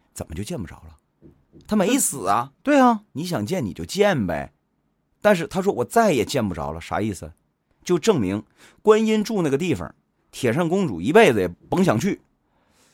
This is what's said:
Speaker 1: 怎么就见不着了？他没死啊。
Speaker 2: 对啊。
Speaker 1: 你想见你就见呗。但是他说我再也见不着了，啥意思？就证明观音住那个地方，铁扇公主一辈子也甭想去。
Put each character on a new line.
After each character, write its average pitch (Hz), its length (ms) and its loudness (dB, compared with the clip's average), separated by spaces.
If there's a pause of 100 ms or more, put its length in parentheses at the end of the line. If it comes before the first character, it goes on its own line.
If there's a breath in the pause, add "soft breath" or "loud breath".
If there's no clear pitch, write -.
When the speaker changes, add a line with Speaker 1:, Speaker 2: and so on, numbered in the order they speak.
(140)
Speaker 1:
怎 - 120 -12
么 82 80 -14
就 80 80 -8
见 160 160 -10
不 92 80 -10
着 - 100 -18 (100)
了？ 80 100 -20 (720)
他 208 100 -2
没 214 220 2
死 120 300 -4
啊。 117 240 -2 (100)
Speaker 2:
对 285 160 2
啊。 240 240 4 (100)
Speaker 1:
你 147 120 -8
想 151 200 -4
见 160 200 -4
你 92 100 -6
就 82 100 -10
见 175 420 0
呗。 73 260 -6 (680)
但 208 140 4
是 165 100 -4
他 180 140 -6
说 190 120 0
我 120 120 -2
再 220 280 2
也 113 120 2
见 113 240 -2
不 87 60 -6
着 73 180 -8
了， 82 80 -12
啥 82 200 -6
意 107 120 -4
思？ 82 200 -14 (520)
就 180 140 0
证 175 220 2
明 101 220 -2 (380 soft breath)
观 214 240 4
音 220 180 2
住 202 200 -2
那 151 80 0
个 135 80 0
地 165 160 -2
方， 87 200 -8 (360)
铁 - 220 -2
扇 170 160 0
公 185 180 0
主 92 140 -6
一 107 120 -2
辈 196 200 8
子 107 80 0
也 90 80 0
甭 160 360 -2
想 123 140 2
去。 180 220 -4 (720 loud breath)